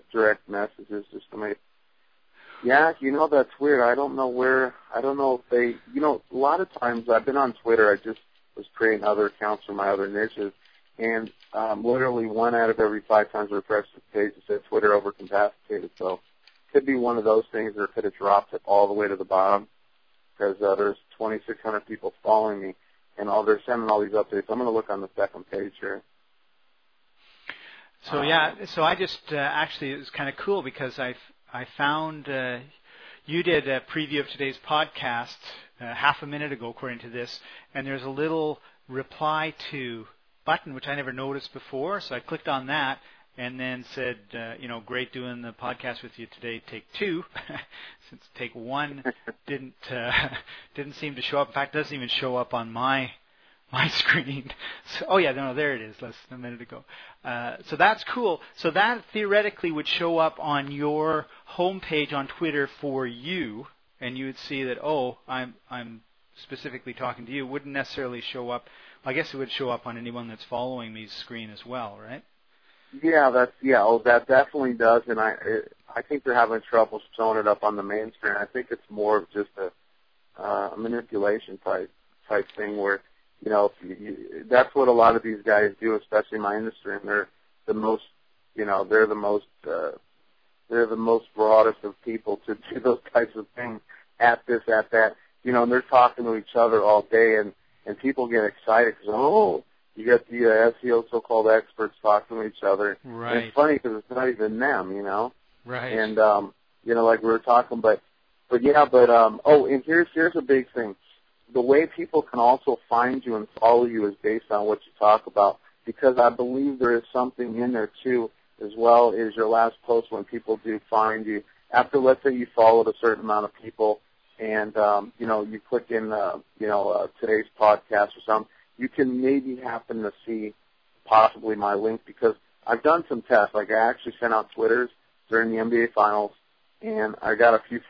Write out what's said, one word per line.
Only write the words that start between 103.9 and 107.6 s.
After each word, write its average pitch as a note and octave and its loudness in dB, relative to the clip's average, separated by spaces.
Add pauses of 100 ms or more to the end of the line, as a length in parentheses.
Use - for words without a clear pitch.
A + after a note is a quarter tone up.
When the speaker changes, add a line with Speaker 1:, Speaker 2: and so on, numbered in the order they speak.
Speaker 1:
it's G#2+ -12
not B2+ -2
even A2 -4
them, G#2 -2
you G2+ -8
know? G#2 -4 (320)
Speaker 2:
Right. B2 -8
Speaker 1:
And, A2 -2
um, G#2 4 (300)
you A#2 -2
know, A#2 4
like A2+ 4
we A2+ 2
were A2+ 2
talking, A#2+ 2